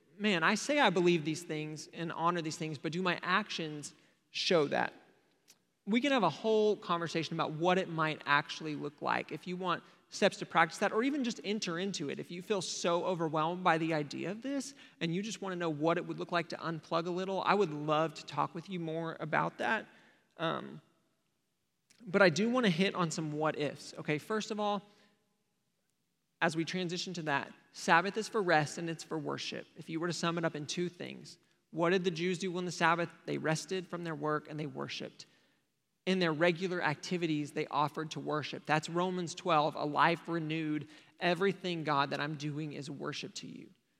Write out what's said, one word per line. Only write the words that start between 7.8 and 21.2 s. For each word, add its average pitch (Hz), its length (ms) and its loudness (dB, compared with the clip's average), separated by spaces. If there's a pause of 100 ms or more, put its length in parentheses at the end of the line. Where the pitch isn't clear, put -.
might 156 380 -2
actually 151 480 2
look 143 260 -8
like. 120 300 0
If 156 160 -10
you 180 100 -6
want 180 240 -2 (300)
steps - 260 2
to 175 80 -8
practice 165 320 4
that, 202 140 0
or 220 120 2
even 277 200 0
just 233 200 -2
enter 185 360 -2
into 175 300 -4
it. 135 100 -6
If 143 100 -10
you 175 120 -8
feel 190 200 0
so 175 440 0
overwhelmed 165 580 0
by 165 140 6
the 160 160 0
idea 143 360 -4
of 214 120 -8
this 269 320 -6 (260)
and 165 160 0
you 196 80 -2
just 220 180 -8
wanna 190 140 -6
know 175 140 0
what 160 280 2
it 165 80 -2
would 160 140 -6
look 175 120 -8
like 170 180 0
to - 80 -8
unplug 165 500 -2
a - 20 -4
little, 185 360 -2
I 175 100 6
would 190 180 2
love 151 420 2
to - 100 -14
talk 143 280 -2
with 165 160 -10
you 185 100 -6
more 160 420 -6
about 151 360 0
that. 226 300 -2 (500)
Um, 160 440 -4 (1200)